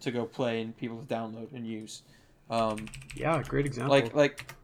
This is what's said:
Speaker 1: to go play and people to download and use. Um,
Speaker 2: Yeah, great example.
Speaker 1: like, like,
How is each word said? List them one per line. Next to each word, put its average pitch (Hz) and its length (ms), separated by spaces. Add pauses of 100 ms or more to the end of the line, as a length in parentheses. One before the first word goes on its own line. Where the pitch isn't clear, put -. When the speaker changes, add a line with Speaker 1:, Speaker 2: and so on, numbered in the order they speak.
Speaker 1:
to 139 120
go 120 120
play 117 380
and 113 140
people 117 260
to - 120
download 113 380
and 123 140
use. 110 360 (460)
Um, 110 380 (300)
Speaker 2:
Yeah, 139 260
great 143 240
example. 135 280
Speaker 1:
like, 139 200
like, - 500